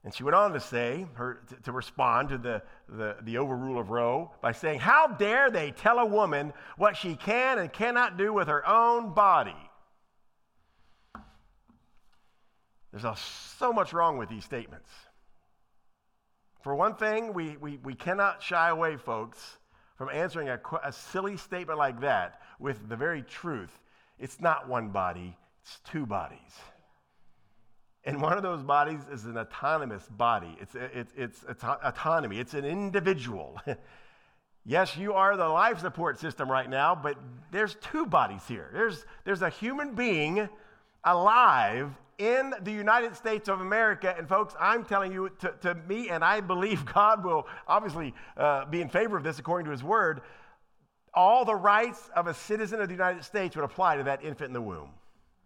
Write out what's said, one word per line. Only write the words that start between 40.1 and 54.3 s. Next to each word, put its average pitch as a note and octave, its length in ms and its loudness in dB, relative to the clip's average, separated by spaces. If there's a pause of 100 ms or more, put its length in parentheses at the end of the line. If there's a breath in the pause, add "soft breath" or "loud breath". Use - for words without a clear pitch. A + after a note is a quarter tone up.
alive E3+ 920 6 (200)
in B3+ 360 0 (100)
the G#3+ 100 -4
United A3 420 2
States G#3+ 320 -4
of F#3+ 140 0
America. G3 560 2
And E3 100 -10
folks, G3 320 2
I'm G#3+ 240 2
telling G3 300 0
you, F#3+ 160 -4 (100)
to, F3+ 220 -4
to F3 140 -2 (120)
me, G#3+ 220 -4
and E3 120 -2
I G3+ 200 4
believe F#3 440 -2
<laughs> - 80 -10
God G#3 300 6
will E3 240 0 (180 loud breath)
obviously, E3 480 0 (220 loud breath)
uh, C#3 300 2
be E3 160 -4
in C#3+ 80 -6
favor G#3 260 2
of D3 80 -2
this D3 160 -4
according D#3+ 280 -2
to D3+ 40 -6
his C3 140 -8
word, F3 340 2 (920 loud breath)
all G#3+ 320 8
the G#3+ 100 2
rights G#3 580 2
of E3+ 140 2
a E3 60 -2
citizen G#3+ 480 -4
of F#3+ 80 -2
the F3+ 40 -8
United F3+ 300 0
States F#3+ 320 -4
would D3+ 80 -2
apply E3 320 2
to C#3 80 -4
that C3+ 180 -2
infant D3 280 -8